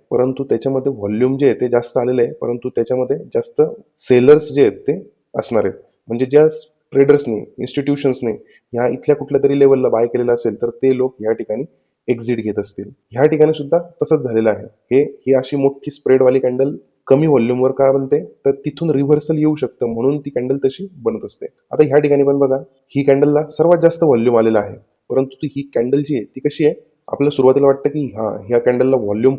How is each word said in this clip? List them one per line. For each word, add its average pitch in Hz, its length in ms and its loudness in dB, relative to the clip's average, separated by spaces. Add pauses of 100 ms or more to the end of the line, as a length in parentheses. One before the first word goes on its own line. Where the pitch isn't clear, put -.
(120)
परंतु 131 320 -2
त्याच्यामध्ये 135 480 -2
व्हॉल्यूम 117 460 -2
जे 143 80 0
आहे 214 160 0
ते 131 60 0
जास्त 120 300 -2
आलेलं 123 240 0
आहे, 120 120 -2
परंतु 120 360 -8
त्याच्यामध्ये 127 480 -2
जास्त - 440 -4 (360)
सेलर्स 147 540 4
जे 139 100 0
आहेत 110 100 4
ते 147 400 -6 (260)
असणार 107 280 -2
आहेत. 92 120 -6 (300)
म्हणजे 117 180 -4
ज्या 147 220 4 (440)
ट्रेडर्सनी, 139 460 2
इन्स्टिट्यूशन्सनी 135 920 -4 (420)
ह्या 120 140 0
इथल्या 131 280 -2
कुठल्या 139 280 -2
तरी 139 160 2
लेवलला 135 300 4
बाय 113 180 0
केलेलं 120 260 -2
असेल 117 280 -4
तर 120 80 -4
ते 131 280 -2
लोक 131 240 -4
या 107 100 -2
ठिकाणी 113 320 -6 (440)
एक्झिट 117 300 -4
घेत 107 220 -6
असतील. 101 300 -10 (220)
ह्या 127 140 2
ठिकाणी 156 280 2
सुद्धा 143 260 -2 (240)
तसंच 151 160 2
झालेलं 113 300 0
आहे. 98 160 -2
हे, - 380 -2 (240)
ही 131 60 4
अशी 131 240 -2
मोठी 139 340 -2
स्प्रेडवाली 131 480 2
कॅन्डल 131 380 -2 (300)
कमी 147 200 4
व्हॉल्यूमवर 127 440 2
का 135 200 2
बनते, 139 340 0
तर - 260 -4
तिथून 147 380 -4
रिव्हर्सल 147 480 0
येऊ 151 180 0
शकतं 131 300 -6
म्हणून 120 340 -2
ती 139 100 -12
कॅन्डल 135 280 -4
तशी 139 340 -4
बनत 113 340 -6
असते. - 200 -14 (260)
आता 151 120 2
ह्या 139 140 0
ठिकाणी 143 260 2
पण 139 140 2
बघा, 135 200 2 (300)
ही 143 160 -2
कॅन्डलला 147 440 2
सर्वात 165 340 2
जास्त 165 220 2
व्हॉल्यूम 120 340 4
आलेला 113 220 4
आहे, 98 180 -6 (320)
परंतु 135 260 -2
ती, - 120 -8
ही 139 280 -12
कॅन्डल 127 260 0
जी 143 140 -4
आहे 107 100 -4
ती - 140 -18
कशी 147 260 -2
आहे, 160 100 0 (320)
आपल्याला 143 280 -2
सुरुवातीला 135 320 4
वाटतं 139 220 2
की 143 280 -6
हां, 107 300 -6
ह्या 120 120 0
कॅन्डलला 127 360 0
व्हॉल्यूम 113 440 0